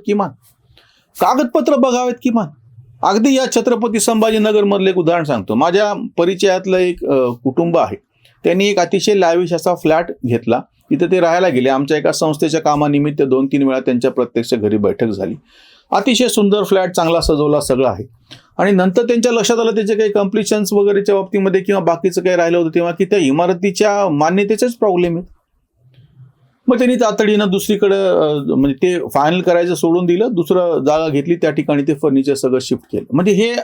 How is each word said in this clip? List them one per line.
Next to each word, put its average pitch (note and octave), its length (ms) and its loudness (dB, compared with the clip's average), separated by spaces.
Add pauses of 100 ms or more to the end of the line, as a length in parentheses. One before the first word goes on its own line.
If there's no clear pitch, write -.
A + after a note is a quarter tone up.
किमान G3+ 240 -2 (840)
कागदपत्र C4 600 0
बघावेत B3 460 0
किमान. A3+ 240 0 (560)
अगदी A3 320 2
या C4 180 0
छत्रपती A#3 480 0
संभाजीनगरमधलं G#3+ 920 2
एक F3+ 80 -2
उदाहरण E3+ 260 0
सांगतो. A2 300 -4
माझ्या F3 380 2 (260)
परिचयातलं F#3 580 0
एक, F3+ 280 -2
अ, C#3 120 0 (280)
कुटुंब E3 340 0
आहे, G#2 180 0 (480)
त्यांनी F#3 240 2
एक G3+ 100 0
अतिशय F#3 360 0
लाविश F3 380 2
असा F3 220 -2
फ्लॅट D#3+ 380 0 (140)
घेतला, A#2 340 0 (300)
तिथं E3+ 220 0
ते F#3 80 2
राहायला F3 280 2
गेले. B2+ 200 0
आमच्या C#3 280 0
एका D3+ 160 0
संस्थेच्या D#3 480 -2
कामानिमित्त D3 640 0
दोन C3+ 240 2
तीन C#3 160 0
वेळा C3 180 0
त्यांच्या B2+ 300 0
प्रत्यक्ष A#2+ 440 -2
घरी G#2+ 220 0
बैठक G2+ 300 0
झाली. G2+ 280 -6 (580)
अतिशय A#3 360 0
सुंदर G#3 360 0
फ्लॅट, F#3 260 0
चांगला E3 300 0
सजवला D3+ 400 0
सगळं C3 280 0
आहे, G#2 160 -6 (540)
आणि F#3 120 2
नंतर F#3+ 320 2
त्यांच्या A#3 300 0
लक्षात A#3 260 0
आलं A3+ 160 0
त्याचे G#3+ 200 -2
काही G#3 180 0
कम्प्लिशन्स G#3 600 -2
वगैरेच्या G3+ 420 2
बाबतीमध्ये F#3+ 460 0
किंवा G3 200 -2
बाकीचं E3+ 420 0
काही F3+ 140 0
राहिलं E3+ 220 2
होतं E3 160 -2
तेव्हा, E3+ 180 0
की F3+ 120 -2
त्या G3 140 0
इमारतीच्या F#3 920 0
मान्यतेचेच G3+ 640 0
प्रॉब्लेम F3 420 0
आहेत. F3+ 100 -10 (1400)
मग A#3+ 100 2
त्यांनी B3 180 2
तातडीनं G#3+ 540 0
दुसरीकडं, F#3+ 720 0
अ, D3+ 340 -2
म्हणजे C3+ 220 0
ते F3+ 320 -2
फायनल D3+ 320 0
करायचं F3 340 0
सोडून F3 320 0
दिलं, F3+ 260 0
दुसरं E3+ 520 0
जागा D#3 240 0
घेतली, D3+ 280 -2
त्या E3+ 140 -2
ठिकाणी D3 320 -2
ते D3 120 -2
फर्निचर C#3 400 0
सगळं C3 240 0
शिफ्ट - 340 -6
केलं. - 200 -6
म्हणजे F3+ 200 2
हे A3 200 2 (120)